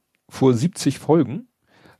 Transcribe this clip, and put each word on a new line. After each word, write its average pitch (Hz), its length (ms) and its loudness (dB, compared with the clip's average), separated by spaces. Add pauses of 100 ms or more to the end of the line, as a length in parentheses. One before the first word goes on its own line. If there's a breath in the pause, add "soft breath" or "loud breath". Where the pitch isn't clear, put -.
(280)
vor 131 260 2
siebzig 139 460 -2
Folgen, 151 480 0 (520 soft breath)